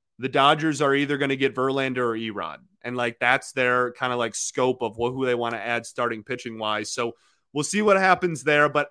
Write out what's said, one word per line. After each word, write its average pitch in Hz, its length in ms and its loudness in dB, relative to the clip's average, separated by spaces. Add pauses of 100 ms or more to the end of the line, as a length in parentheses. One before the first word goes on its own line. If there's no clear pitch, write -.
(180)
the 127 120 -4
Dodgers 143 520 4
are 139 140 4
either 143 220 0
gonna 139 180 0
get 135 180 0
Verlander 131 440 0
or 120 200 0
Erod. 98 400 -6 (260)
And, 123 140 -6
like, 120 220 -2
that's 127 320 2
their 123 400 0
kinda, 123 240 -4
like, 117 180 -2
scope - 480 -2
of 110 140 -4
wh-, 120 180 -2
who 131 120 -4
they 123 100 2
wanna 117 220 -2
add 117 280 -4
starting 117 380 -4
pitching 120 340 -10
wise. 107 340 -4
So 117 220 -4 (400)
we'll 147 100 -2
see 208 200 0
what 202 140 6
happens 180 460 2
there, 147 260 4
but 143 220 0